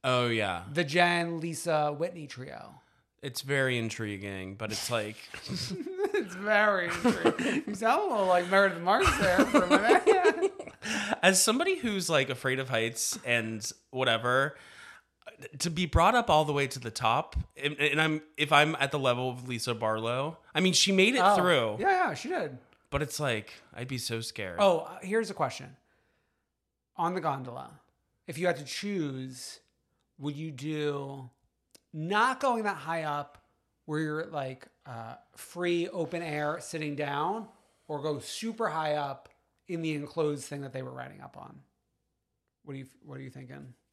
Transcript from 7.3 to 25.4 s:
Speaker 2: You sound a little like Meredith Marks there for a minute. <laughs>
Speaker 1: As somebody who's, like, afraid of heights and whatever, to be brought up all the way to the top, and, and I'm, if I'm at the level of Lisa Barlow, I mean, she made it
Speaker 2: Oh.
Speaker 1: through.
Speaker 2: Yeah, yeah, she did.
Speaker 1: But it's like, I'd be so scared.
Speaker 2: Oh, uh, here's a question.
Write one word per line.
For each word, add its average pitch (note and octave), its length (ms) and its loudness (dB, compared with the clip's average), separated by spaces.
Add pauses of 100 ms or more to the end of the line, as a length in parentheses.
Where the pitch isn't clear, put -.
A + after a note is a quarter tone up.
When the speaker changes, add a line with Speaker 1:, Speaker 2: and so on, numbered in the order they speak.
Speaker 2:
You G#3 80 -8
sound B3+ 280 2
a F#4+ 100 -2
little G#3 140 2
like F3+ 240 4
Meredith F#3+ 320 6
Marks F#3+ 360 4
there F#3 280 6
for B3+ 180 6
a - 40 -2
minute. F4+ 840 6 (400)
<laughs> G#3 300 -2
Speaker 1:
As F#3 200 6
somebody E4+ 360 2
who's, G3+ 300 -2
like, E3 220 4
afraid C3 300 -2
of C3 80 -6
heights A#2+ 560 0
and A2+ 440 -2 (220)
whatever, B2+ 680 2 (1000)
to F3 120 -2
be E3+ 160 -2
brought E3+ 280 6
up E3 160 4
all D#3 140 8
the D3 80 -2
way C#3 160 2
to C3+ 100 -8
the A#2+ 140 -8
top, A#2+ 420 0 (260)
and, D3 200 -2
and D3 200 2
I'm, D#3 220 2 (140)
if D3 160 0
I'm D3+ 260 6
at C3+ 140 0
the D3+ 80 -2
level B2+ 280 2
of B2 200 -8
Lisa A#2+ 260 -4
Barlow, A#2 640 -2 (160)
I D#3 60 2
mean, F#3 120 4
she G3 200 4
made G3 240 6
it - 60 4
Speaker 2:
Oh. G3 140 8
Speaker 1:
through. C#3+ 440 4
Speaker 2:
Yeah, F#4 280 4
yeah, E3 60 -2
she F#3 140 -8
did. E3 300 -4 (320)
Speaker 1:
But C#3 120 0
it's D3 160 -6
like, A#2+ 340 -2 (220)
I'd B2+ 140 -10
be C3 80 -6
so A#2 240 -4
scared. G2 400 -8
Speaker 2:
Oh, F#3 200 6
uh, - 200 -12
here's G3+ 300 -2
a F#3+ 40 -8
question. C3+ 400 -4 (1200)